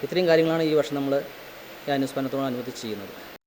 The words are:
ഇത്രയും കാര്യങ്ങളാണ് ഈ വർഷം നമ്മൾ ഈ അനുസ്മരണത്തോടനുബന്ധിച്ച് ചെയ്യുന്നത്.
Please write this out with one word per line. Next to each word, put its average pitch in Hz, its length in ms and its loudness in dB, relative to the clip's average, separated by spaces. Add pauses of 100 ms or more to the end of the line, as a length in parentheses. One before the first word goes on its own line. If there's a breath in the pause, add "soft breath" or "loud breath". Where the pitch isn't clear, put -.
ഇത്രയും 170 240 2
കാര്യങ്ങളാണ് 165 360 6
ഈ 156 100 2
വർഷം 143 220 2
നമ്മൾ 139 280 0 (640)
ഈ 147 40 0
അനുസ്മരണത്തോടനുബന്ധിച്ച് 135 880 -2
ചെയ്യുന്നത്. 101 440 -8 (220)